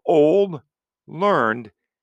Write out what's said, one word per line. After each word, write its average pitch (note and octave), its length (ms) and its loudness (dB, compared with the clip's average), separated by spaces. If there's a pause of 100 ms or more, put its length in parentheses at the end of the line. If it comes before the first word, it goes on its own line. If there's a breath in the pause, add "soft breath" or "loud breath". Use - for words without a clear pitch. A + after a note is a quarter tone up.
old, E3 560 2 (460)
learned, C3+ 640 -2 (300)